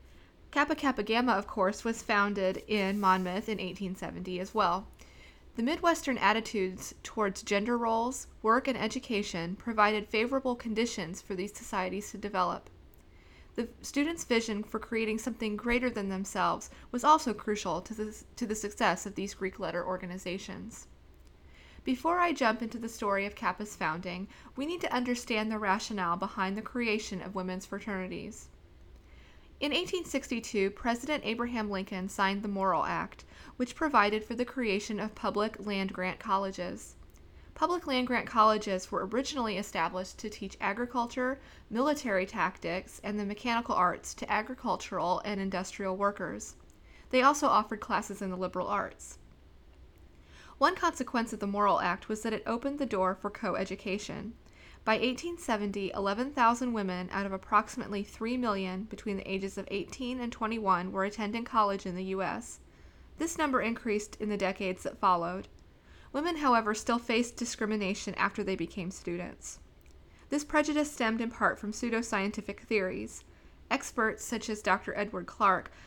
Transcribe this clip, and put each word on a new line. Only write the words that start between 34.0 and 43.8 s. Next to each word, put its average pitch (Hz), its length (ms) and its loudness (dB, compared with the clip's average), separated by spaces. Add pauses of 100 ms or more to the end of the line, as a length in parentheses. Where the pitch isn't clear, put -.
for 233 140 -6
the 247 80 0
creation 208 560 0
of 208 160 -4
public 208 500 0
land-grant 196 540 -2
colleges. 190 760 -2 (580)
Public 339 340 0
land-grant 254 400 2
colleges 214 640 4
were 190 160 -2
originally 233 500 0
established 185 600 -2
to 226 120 -8
teach 196 300 -10
agriculture, 240 800 -2 (300)
military 247 560 2
tactics, 185 760 -4
and 202 160 -4
the 208 60 -2
mechanical 233 520 0
arts - 400 2